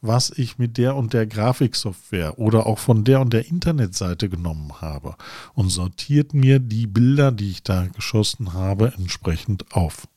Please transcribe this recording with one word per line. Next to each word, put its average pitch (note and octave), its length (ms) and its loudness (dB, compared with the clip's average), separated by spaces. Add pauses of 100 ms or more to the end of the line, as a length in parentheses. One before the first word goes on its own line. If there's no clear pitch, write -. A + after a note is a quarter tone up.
was A#2+ 300 2
ich - 260 -6
mit A#2 200 -2
der B2 180 0
und B2 180 -4
der A2+ 140 0
Grafiksoftware G#2+ 1120 -2
oder A2 260 4
auch G#2+ 140 -2
von A2+ 240 2
der C3+ 180 4
und B2 120 2
der A2+ 140 0
Internetseite G#2+ 840 -2
genommen E2 520 -6
habe D2+ 340 -10 (380)
und G2 160 0
sortiert A2+ 640 -2
mir C3+ 260 6
die A2+ 280 -2
Bilder, B2+ 440 4
die G2+ 200 -4
ich F2+ 120 -12
da F#2 240 0
geschossen G#2 680 -2
habe, G2 440 0
entsprechend F#2 760 -4
auf. - 420 -2